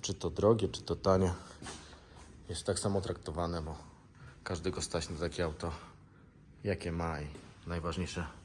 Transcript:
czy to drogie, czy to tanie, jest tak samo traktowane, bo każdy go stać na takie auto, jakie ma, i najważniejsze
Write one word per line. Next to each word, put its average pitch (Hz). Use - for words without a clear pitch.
czy 95
to 87
drogie, 104
czy -
to 85
tanie, 95
jest -
tak 95
samo 98
traktowane, 85
bo 80
każdy 90
go 85
stać -
na 82
takie 85
auto, 80
jakie 90
ma, 82
i 73
najważniejsze 85